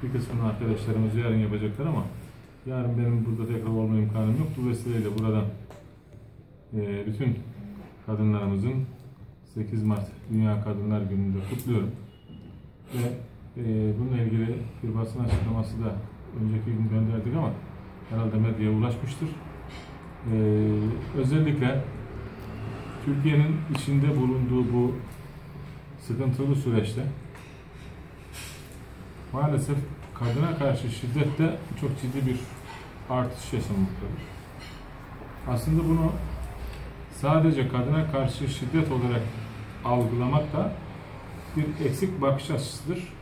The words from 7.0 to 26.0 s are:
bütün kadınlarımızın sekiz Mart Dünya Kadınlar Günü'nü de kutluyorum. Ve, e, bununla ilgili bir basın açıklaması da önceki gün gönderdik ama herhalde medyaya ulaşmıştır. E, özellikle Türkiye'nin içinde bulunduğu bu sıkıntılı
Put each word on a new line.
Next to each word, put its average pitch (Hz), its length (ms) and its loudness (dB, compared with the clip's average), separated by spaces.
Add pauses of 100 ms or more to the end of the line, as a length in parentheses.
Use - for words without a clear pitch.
bütün 123 320 0 (640)
kadınlarımızın 104 680 2 (800)
sekiz 107 300 -2
Mart 104 240 2 (240)
Dünya 107 320 4
Kadınlar 104 380 0
Günü'nü 98 320 2
de 95 60 0 (100)
kutluyorum. 113 420 0 (1000)
Ve, 120 100 0 (580)
e, 107 380 2
bununla 123 220 2
ilgili 113 340 2 (280)
bir 110 120 -2
basın 113 280 0
açıklaması 113 600 2
da 104 120 -2 (460)
önceki 107 240 2
gün 110 240 2
gönderdik 113 480 2
ama 160 120 2 (600)
herhalde 113 280 2
medyaya 107 340 4
ulaşmıştır. 117 560 0 (1040)
E, - 20 4 (800)
özellikle 135 640 4 (1200)
Türkiye'nin 147 500 6 (200)
içinde 139 420 4
bulunduğu 127 560 4
bu 123 220 4 (1040)
sıkıntılı 135 560 2